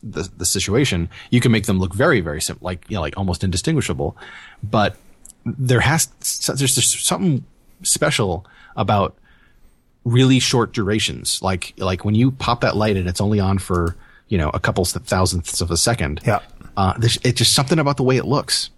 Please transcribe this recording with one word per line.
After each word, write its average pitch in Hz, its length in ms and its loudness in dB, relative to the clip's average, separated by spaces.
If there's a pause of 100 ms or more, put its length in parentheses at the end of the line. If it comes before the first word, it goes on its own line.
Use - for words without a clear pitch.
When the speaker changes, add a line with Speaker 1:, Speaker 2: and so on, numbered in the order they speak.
Speaker 1:
the, 95 340 -8
the - 80 -8
situation, 95 640 0 (220)
you 123 100 4
can 117 100 2
make 107 140 4
them 95 140 2
look 90 160 -2
very, 131 260 4
very 80 220 -6
sim-, - 180 -6
like, 90 280 -8
you 107 80 -6
know, 90 40 -4
like, 76 160 -4
almost 95 260 -2
indistinguishable. 90 720 -2 (480)
But 104 340 0 (500)
there 127 340 0
has, 151 280 2 (120)
s-, - 280 -6
there's 135 260 0
just - 320 0
something 175 380 0 (380)
special 98 600 0 (320)
about 101 400 2 (880)
really 127 340 6
short 120 360 0
durations. 110 680 -2
Like, 92 380 -4
like, 92 260 -4
when 104 100 0
you 123 160 4
pop 120 300 -2
that - 160 0
light 104 220 2
and 90 100 -2
it's 90 140 -2
only 104 180 2
on 95 160 0
for, 87 400 -2 (320)
you - 80 -2
know, 76 160 0
a - 80 -4
couple 104 220 0
s-, 87 100 0
thousandths - 720 -2
of 85 80 -4
a 82 80 0
second. 73 480 -2
Speaker 2:
Yeah. 107 140 0 (360)
Speaker 1:
Uh, 95 220 2
there's, 117 260 2
it's 123 140 2
just - 160 2
something 147 240 2
about 139 180 2
the 143 60 -2
way 131 160 4
it - 80 -2
looks, - 520 -2